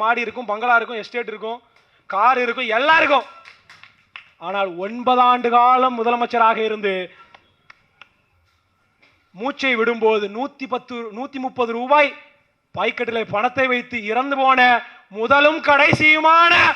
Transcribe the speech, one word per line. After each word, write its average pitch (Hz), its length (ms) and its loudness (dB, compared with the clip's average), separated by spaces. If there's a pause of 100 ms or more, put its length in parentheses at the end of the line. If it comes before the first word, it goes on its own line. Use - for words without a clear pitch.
மாடி 233 220 -2
இருக்கும், 220 260 -8
பங்களா 233 260 0
இருக்கும், 220 240 -8
எஸ்டேட் 226 300 -10
இருக்கும், 220 280 -12 (500)
கார் 233 340 2
இருக்கும், 240 320 -4
எல்லாம் 311 240 4
இருக்கும். 285 260 0 (1200)
ஆனால் 196 240 -4 (140)
ஒன்பது 247 360 0 (100)
ஆண்டு 247 240 0
காலம் 254 440 4
முதலமைச்சராக 233 600 0 (100)
இருந்து 208 260 -4 (2500)
மூச்சை 269 300 -4 (100)
விடும்போது 220 440 0 (120)
நூத்தி 269 360 -10
பத்து, 247 240 -10 (200)
நூத்தி 269 280 -12
முப்பது 247 320 -4
ரூபாய் 277 320 2 (680)
பாக்கெட்டிலே 233 480 -6 (120)
பணத்தை 254 380 -2
வைத்து 247 240 -6 (140)
இறந்து 269 300 -2
போன 262 200 4 (560)
முதலும் 285 520 2
கடைசியுமான 311 840 4 (240)